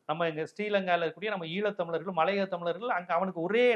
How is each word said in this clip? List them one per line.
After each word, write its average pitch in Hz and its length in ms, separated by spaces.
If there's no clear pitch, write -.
நம்ம 165 200
இங்க 156 140
ஸ்ரீலங்கால 185 600
இருக்கக்கூடிய 165 240
நம்ம 185 180
ஈழத்தமிழர்கள், 180 680
மலையக 190 340
தமிழர்கள், 175 400
அங்க 180 260
அவனுக்கு 185 260
ஒரே 208 240